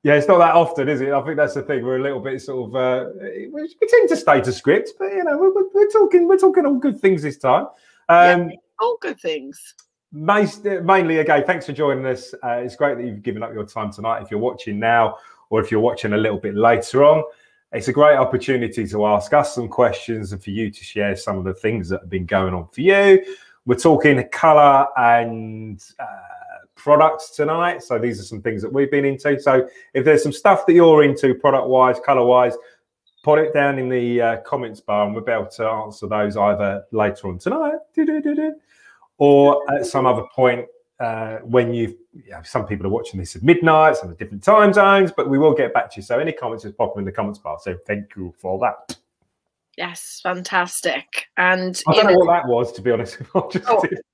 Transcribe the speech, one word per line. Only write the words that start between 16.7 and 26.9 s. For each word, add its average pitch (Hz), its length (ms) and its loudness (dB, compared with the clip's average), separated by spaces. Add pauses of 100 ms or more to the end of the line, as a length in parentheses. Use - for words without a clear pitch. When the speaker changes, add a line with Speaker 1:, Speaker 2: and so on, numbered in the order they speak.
Speaker 1:
on. 151 200 4 (500)
It's 110 140 -6
a 127 60 -2
great 147 220 6
opportunity 127 720 -2
to 104 200 -2
ask 104 260 0
us - 220 0
some 117 120 -6
questions 113 680 -4
and 98 100 -12
for 101 80 -12
you 107 180 -6
to - 140 -18
share 101 320 -4
some 95 240 -8
of 90 60 -8
the 92 100 -6
things 107 340 -6
that 95 120 -6
have 87 100 -16
been 92 160 -6
going 95 260 -2
on 85 140 -8
for - 140 -12
you. 196 440 4 (400)
We're - 140 0
talking 147 520 4
colour 147 540 4 (120)
and, 113 840 -2 (160)
uh, 127 60 -12 (720)
products 156 560 2